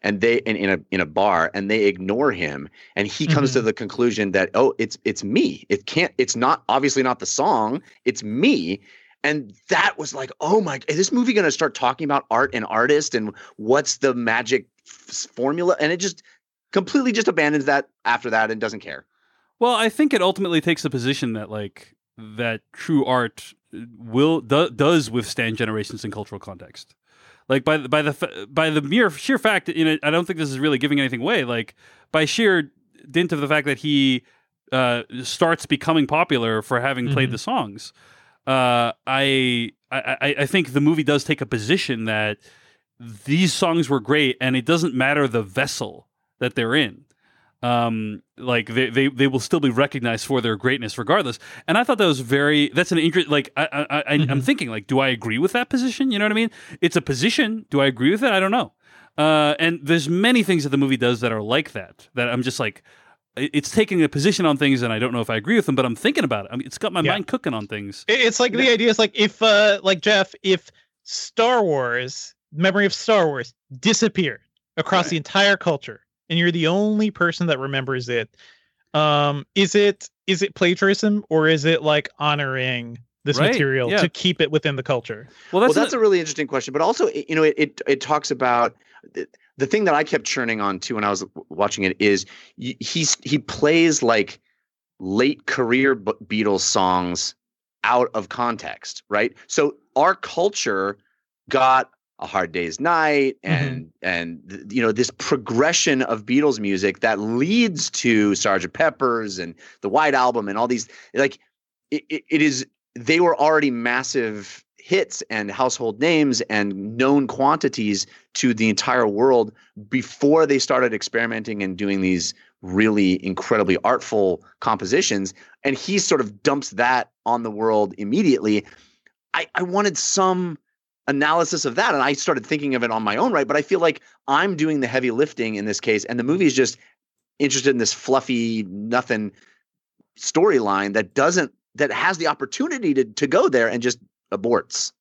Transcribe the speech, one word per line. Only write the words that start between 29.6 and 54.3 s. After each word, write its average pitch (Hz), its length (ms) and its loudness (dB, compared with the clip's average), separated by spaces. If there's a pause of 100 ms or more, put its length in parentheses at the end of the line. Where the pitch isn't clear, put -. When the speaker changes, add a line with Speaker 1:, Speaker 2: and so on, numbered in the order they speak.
Speaker 3:
that, 170 100 -6
you 160 100 2
know, 156 180 2
I 147 80 2
don't 170 140 2
think 175 120 -6
this 147 140 -4
is 131 80 -8
really 143 180 2
giving 143 220 0
anything 127 220 -2
away. 180 220 -2
Like, 117 300 -6 (380)
by 156 140 2
sheer 185 460 2 (380)
dint 165 220 0
of 156 100 -2
the 143 60 -2
fact 147 180 2
that 139 140 -2
he, 139 420 2 (500)
uh, 123 320 0 (200)
starts 165 420 0
becoming 151 400 0
popular 123 560 0
for 120 200 -2
having 127 300 -4
played 135 180 0
Speaker 2:
Mm-hmm. - 20 -4
Speaker 3:
the 117 80 -6
songs, 147 540 -6 (520)
uh, 123 480 2 (140)
I, 131 640 0 (180)
I, 131 320 -6
I, 143 180 0
I 143 60 0
think 151 280 0
the 143 80 2
movie 156 220 2
does 143 200 2
take - 180 -2
a 123 60 -6
position 117 580 -2
that 107 320 -2 (600)
these 135 540 0
songs 165 360 2
were 139 100 2
great, 131 400 2
and 127 160 0
it 123 100 -2
doesn't 160 280 0
matter 139 340 2
the 113 140 0
vessel 104 680 -6 (320)
that 123 160 -2
they're 117 200 0
in. 127 300 -2 (560)
Um, 113 600 -2 (140)
like, 120 360 -2
they, 123 160 2
they, 131 180 2
they 139 200 2
will 131 120 0
still 160 220 0
be 139 80 2
recognized 120 560 -2
for 131 160 -2
their 110 160 -2
greatness 123 400 -4
regardless. 131 420 -2 (260)
And 175 120 2
I 240 80 2
thought 254 140 0
that 202 60 4
was 143 140 2
very, 143 500 2
that's 175 220 0
an 175 60 2
inter-, 160 320 2
like, 143 260 0
I, 147 140 -2 (200)
I, 147 160 -2
I, 147 120 0
Speaker 2:
Mm-hmm. 147 140 2